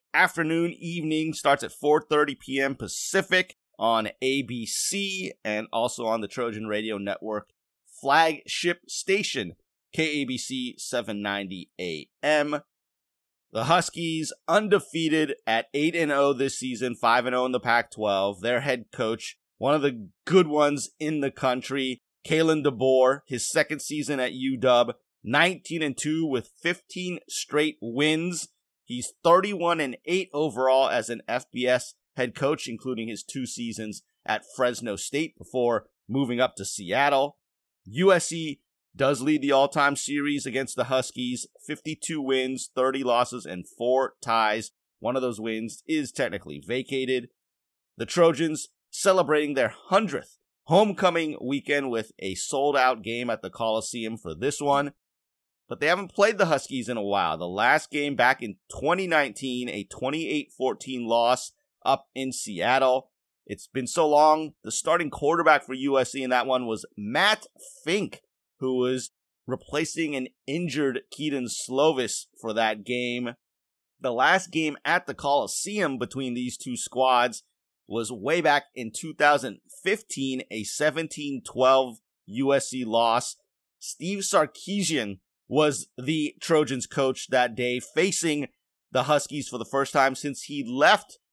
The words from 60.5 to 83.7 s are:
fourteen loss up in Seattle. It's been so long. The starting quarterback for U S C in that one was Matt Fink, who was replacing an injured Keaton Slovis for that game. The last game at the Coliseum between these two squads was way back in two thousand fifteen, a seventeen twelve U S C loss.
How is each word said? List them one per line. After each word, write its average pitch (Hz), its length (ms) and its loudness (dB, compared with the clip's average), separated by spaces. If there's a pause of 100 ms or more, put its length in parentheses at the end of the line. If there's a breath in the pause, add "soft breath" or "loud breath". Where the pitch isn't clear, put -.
fourteen 127 500 -4
loss 117 460 2 (320)
up 135 300 0
in 131 180 -6
Seattle. 127 800 2 (360)
It's - 200 -12
been 131 200 -6
so 160 220 2
long. 151 440 6 (120)
The 110 80 -10
starting 165 380 0
quarterback 156 540 2
for 131 100 -8
U 135 240 0
S 127 140 0
C 135 100 -6
in 127 80 -4
that 123 160 2
one 127 200 0
was 110 200 -4 (100)
Matt 160 500 0 (380)
Fink, 180 380 -2 (360)
who 131 200 -2
was 127 320 -2 (360)
replacing 147 680 -4
an 131 120 -6 (180)
injured 139 540 -2 (100)
Keaton 139 360 -4
Slovis 131 800 0 (140)
for 113 140 -6
that 110 300 0
game. 123 500 -4 (640)
The 127 120 -2
last 160 380 2
game 156 340 -2
at 160 220 0
the 131 80 -8
Coliseum 143 840 -2
between 127 360 -6
these 123 220 -6
two 127 200 -10
squads 123 640 2 (440)
was 110 240 -4
way 127 300 -2
back 147 240 4 (100)
in 113 200 -8
two 156 200 -10
thousand 139 460 2 (240)
fifteen, 135 640 -4
a 107 140 -6
seventeen 147 800 -4
twelve 127 540 4 (280)
U 135 280 0
S 135 140 0
C 127 160 -6
loss. 113 520 2 (420)